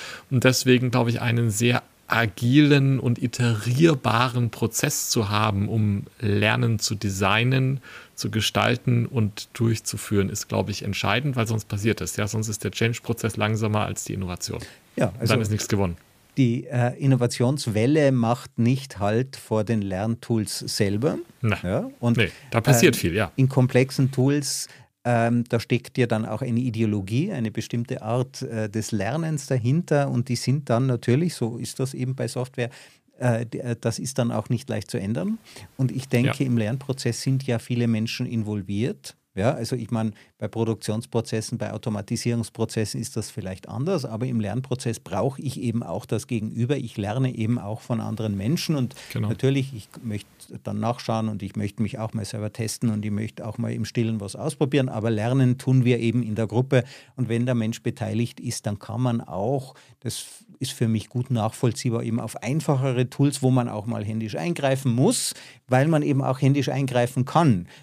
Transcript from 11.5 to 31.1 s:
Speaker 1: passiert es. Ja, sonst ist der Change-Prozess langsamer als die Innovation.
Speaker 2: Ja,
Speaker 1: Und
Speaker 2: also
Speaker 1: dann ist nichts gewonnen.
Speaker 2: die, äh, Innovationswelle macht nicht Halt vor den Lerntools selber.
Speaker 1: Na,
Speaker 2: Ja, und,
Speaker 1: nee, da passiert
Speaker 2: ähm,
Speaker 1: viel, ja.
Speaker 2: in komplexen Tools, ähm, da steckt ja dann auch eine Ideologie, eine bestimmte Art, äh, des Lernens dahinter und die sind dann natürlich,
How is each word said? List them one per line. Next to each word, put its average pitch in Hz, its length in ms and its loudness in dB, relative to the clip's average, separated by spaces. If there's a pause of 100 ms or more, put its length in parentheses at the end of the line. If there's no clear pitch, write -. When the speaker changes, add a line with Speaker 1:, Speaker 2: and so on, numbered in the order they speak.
Speaker 1:
passiert 107 320 0
es. - 160 -6
Ja, 107 100 0
sonst 107 220 -4
ist 104 160 -6
der 98 80 -2
Change-Prozess 117 640 -2
langsamer 107 480 0
als 101 200 -6
die 104 100 -6
Innovation. 92 460 -6 (360)
Speaker 2:
Ja, 139 120 2
Speaker 1:
Und 90 120 -8
Speaker 2:
also 110 140 2
Speaker 1:
dann 117 80 2
ist 101 80 -2
nichts 104 180 -2
gewonnen. 98 280 0 (420)
Speaker 2:
die, 123 280 2
äh, 123 320 0
Innovationswelle 131 1120 2
macht 120 460 0
nicht 123 400 2
Halt 110 380 0
vor 110 280 0
den 110 180 0
Lerntools 107 800 -2
selber. 107 580 0 (240)
Speaker 1:
Na, 107 200 0
Speaker 2:
Ja, 131 280 -2 (100)
und, 120 160 2
Speaker 1:
nee, 104 140 2 (200)
da 117 100 2
passiert 127 360 6
Speaker 2:
ähm, - 40 -4
Speaker 1:
viel, 85 140 0
ja. 95 220 0
Speaker 2:
in 131 120 4
komplexen 131 640 4
Tools, 139 580 0 (360)
ähm, 120 440 2
da 117 120 0
steckt - 380 -2
ja 123 80 4
dann 110 180 0
auch 113 180 -6
eine 120 180 0
Ideologie, 110 720 0
eine 117 180 -2
bestimmte 117 520 -4
Art, 123 400 -2
äh, 110 260 -4
des 107 240 -4
Lernens 139 540 -2
dahinter 139 640 2
und 123 180 -2
die 120 80 0
sind 139 340 -2
dann 123 160 4
natürlich, 131 480 2